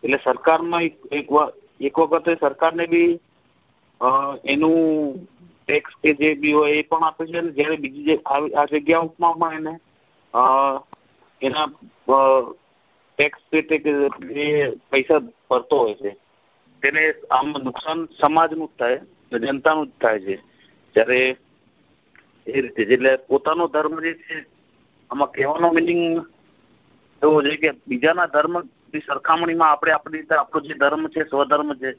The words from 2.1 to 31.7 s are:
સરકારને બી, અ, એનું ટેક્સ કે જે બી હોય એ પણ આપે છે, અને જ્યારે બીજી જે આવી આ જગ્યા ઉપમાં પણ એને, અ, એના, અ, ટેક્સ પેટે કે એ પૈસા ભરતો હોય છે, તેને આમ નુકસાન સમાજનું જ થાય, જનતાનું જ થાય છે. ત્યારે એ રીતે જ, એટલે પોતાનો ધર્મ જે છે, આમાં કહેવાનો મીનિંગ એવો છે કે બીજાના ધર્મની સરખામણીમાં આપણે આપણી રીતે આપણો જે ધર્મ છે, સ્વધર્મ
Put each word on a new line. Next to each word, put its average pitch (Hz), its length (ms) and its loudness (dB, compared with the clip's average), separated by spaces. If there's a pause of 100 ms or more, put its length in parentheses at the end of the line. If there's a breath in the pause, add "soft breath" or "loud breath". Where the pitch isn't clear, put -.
સરકારને 160 520 0
બી, 170 340 2 (800)
અ, 123 80 2 (360)
એનું 156 680 0 (520)
ટેક્સ - 260 -2 (100)
કે 156 120 4
જે 151 200 0
બી 147 180 -2
હોય 147 200 2
એ 151 100 0
પણ 165 220 -2
આપે 165 220 -4
છે, 170 120 -8
અને 170 120 -4
જ્યારે 151 260 -2
બીજી 143 280 -12
જે 156 220 2
આવી 143 280 -2
આ 147 100 2
જગ્યા 151 340 0
ઉપમાં 165 360 0
પણ 160 180 -2
એને, 156 260 -10 (560)
અ, 120 80 4 (1000)
એના, 135 220 -2 (480)
અ, 135 280 4 (800)
ટેક્સ 147 200 0 (120)
પેટે 156 280 0
કે 151 120 -2 (500)
એ 147 300 0
પૈસા 139 480 0 (320)
ભરતો 127 260 2
હોય 113 180 2
છે, 101 220 -8 (680)
તેને 156 320 2 (160)
આમ 147 240 0 (100)
નુકસાન 160 440 -8 (120)
સમાજનું 160 480 0
જ - 100 -20
થાય, 123 220 0 (320)
જનતાનું 139 540 0
જ 127 40 -20 (100)
થાય 110 200 0
છે. 95 160 -6 (560 soft breath)
ત્યારે 127 440 2 (1120)
એ 135 140 -4
રીતે 113 240 -4
જ, 101 60 -2
એટલે 127 260 4
પોતાનો 151 520 -2
ધર્મ 151 320 -2
જે 160 140 -6
છે, 156 320 -16 (640)
આમાં 139 200 -2
કહેવાનો 160 400 0
મીનિંગ 165 560 0 (960)
એવો 151 200 6
છે 147 140 0
કે 156 140 0 (180)
બીજાના 156 380 2
ધર્મની 151 720 -4
સરખામણીમાં 165 680 0
આપણે 151 220 2
આપણી 156 260 -4
રીતે 156 160 -4
આપણો 156 260 -2
જે 147 140 -12
ધર્મ 147 340 0
છે, 156 160 -4
સ્વધર્મ 147 500 -2